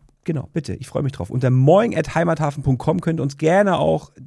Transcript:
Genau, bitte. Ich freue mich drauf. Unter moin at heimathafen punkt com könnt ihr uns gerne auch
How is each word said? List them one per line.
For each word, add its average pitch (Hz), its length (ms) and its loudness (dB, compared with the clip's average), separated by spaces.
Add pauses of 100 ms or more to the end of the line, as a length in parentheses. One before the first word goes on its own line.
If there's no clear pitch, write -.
(240)
Genau, 160 300 -6
bitte. 151 200 -6
Ich - 140 -8
freue 151 160 -4
mich 135 80 -2
drauf. - 180 -8
Unter 127 220 0
moin 156 440 4
at - 200 -4
heimathafen 156 480 -2
punkt 131 180 0
com 165 180 0
könnt 165 200 -2
ihr 139 40 -2
uns 139 140 -4
gerne 180 400 2
auch 160 340 -2 (160)